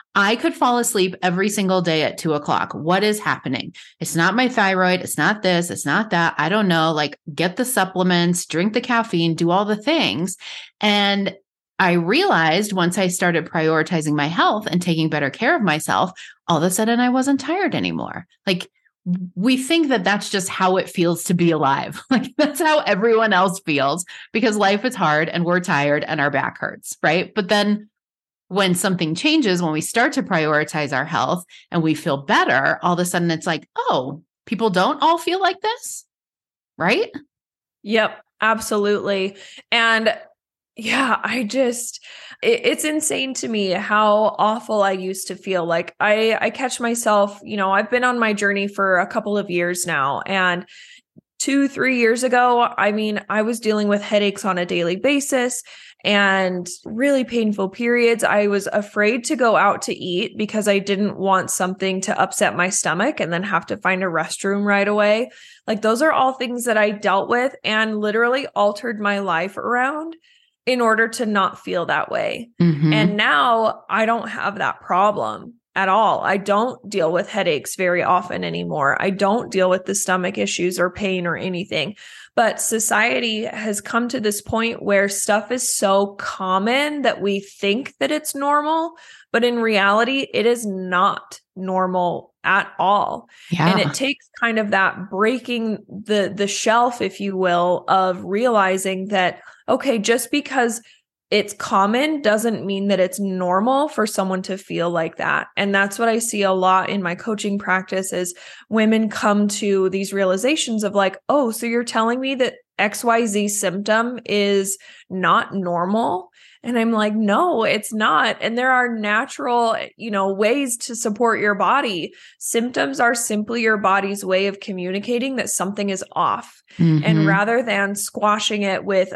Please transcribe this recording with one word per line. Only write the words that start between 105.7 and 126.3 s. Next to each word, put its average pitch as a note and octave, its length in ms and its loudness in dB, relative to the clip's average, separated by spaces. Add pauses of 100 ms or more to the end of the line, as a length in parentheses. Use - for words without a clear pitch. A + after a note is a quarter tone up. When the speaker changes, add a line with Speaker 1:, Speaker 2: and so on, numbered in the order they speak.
Speaker 2:
that's G3+ 240 0
what A#3 100 2
I A3+ 120 2
see G#3+ 220 -2
a F#3+ 100 2
lot F#3 360 4
in G3+ 140 -2
my F3 120 -4
coaching G#3 440 -4
practice F#3+ 560 -4
is F3+ 200 -4 (360)
women A3 400 2
come G#3 380 2
to G3 420 0
these G3 240 -4
realizations G#3+ 720 0
of G3+ 100 -4
like, G3 240 0 (100)
"Oh, C4 220 2
so A3 160 -6
you're A#3 180 0
telling A#3 340 0
me C4+ 180 -4
that B3 180 0 (240)
X G#3 260 -2
Y A#3 220 4
Z G3+ 220 0
symptom G#3+ 760 -2
is G3+ 540 0 (320)
not F#3 440 2
normal?" G3 760 -2 (320)
And A#3+ 160 -2
I'm A#3 140 2
like, G#3+ 220 0
"No, A3+ 480 2
it's G#3+ 300 0
not." A3+ 480 2
And A3+ 160 -2
there B3+ 160 2
are B3 160 2
natural, A#3 880 0 (200)
you A3+ 140 -10
know, G3 220 0
ways A#3+ 460 0
to A#3 180 -10
support A3+ 440 0
your G#3 140 2
body. G3 580 0 (260)
Symptoms C4 640 -4
are A#3+ 140 4
simply A3+ 460 -4
your A3 160 2
body's G3 480 0
way F#3 220 0
of G3 140 -4
communicating G#3 760 -4
that G#3+ 140 -4
something G3+ 400 -2
is F#3+ 220 -6
off. D#3 500 -4 (160)